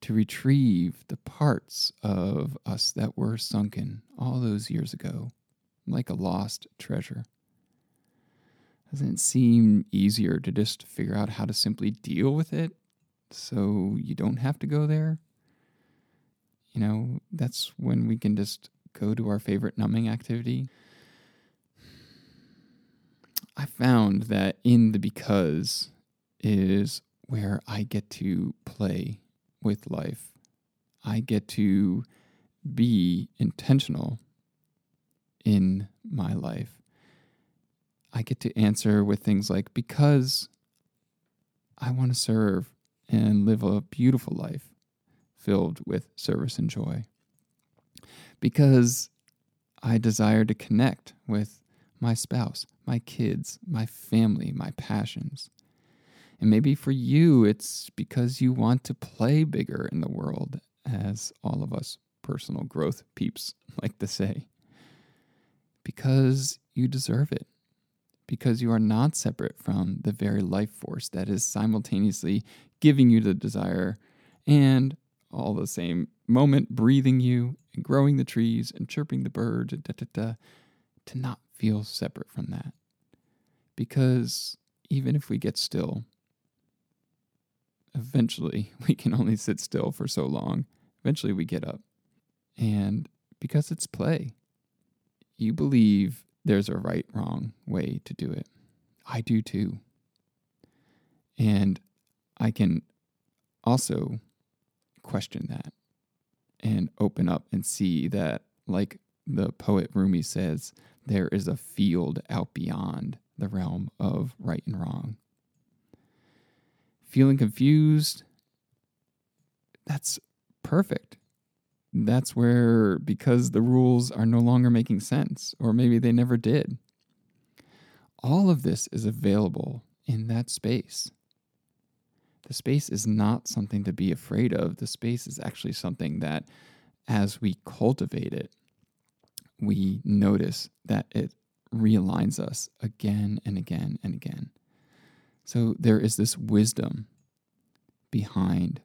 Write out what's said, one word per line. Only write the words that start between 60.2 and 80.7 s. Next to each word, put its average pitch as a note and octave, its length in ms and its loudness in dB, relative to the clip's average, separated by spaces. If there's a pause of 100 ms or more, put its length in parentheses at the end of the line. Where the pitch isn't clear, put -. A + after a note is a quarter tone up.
as G#2 480 -6 (100)
all - 200 -4
of - 100 -8
us - 240 -10 (240)
personal - 420 -8
growth - 400 -4 (120)
peeps - 380 -6 (140)
<laughs> - 140 -12
like A2 180 -6
to G2+ 80 -6
say. - 380 -4 (1400)
Because C3 760 2 (140)
you B2+ 140 0
deserve C3 440 -2
it. - 160 -8 (800)
Because A#2+ 340 -2
you A#2 100 0
are A2+ 80 4
not A2 360 2
separate - 420 -4
from F#2+ 440 -4
the G#2 100 -2
very G#2 300 -2
life F#2+ 280 -2
force - 400 -12
that F#2 180 -6
is F#2+ 160 -2
simultaneously G#2 1000 -2 (360)
giving C3+ 300 8
you A2+ 100 8
the G#2+ 140 2
desire F#2+ 640 -2 (500)
and C3+ 480 6 (360)
all F2 220 -4
the - 140 -4
same F2 400 -4 (200)
moment C#3 420 4
breathing C3 500 4
you B2 380 0 (160)
and A#2 100 -8
growing C#3 340 2
the C3 60 0
trees A#2 520 -2
and - 140 -8
chirping C3 340 -4
the B2+ 60 -6
birds A#2 440 -4
and D3+ 100 -10
da, - 120 -10
da, C3+ 180 -10
da, A2+ 200 -4 (720)